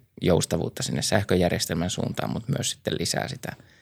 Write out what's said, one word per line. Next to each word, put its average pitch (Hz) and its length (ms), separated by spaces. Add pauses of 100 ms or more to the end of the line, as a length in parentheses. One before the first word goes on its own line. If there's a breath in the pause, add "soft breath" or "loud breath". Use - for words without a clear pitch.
(220)
joustavuutta 82 600
sinne - 200
sähköjärjestelmän 90 880
suuntaan, - 420
mut - 160
myös - 220
sitten - 280
lisää - 300
sitä - 240 (300 soft breath)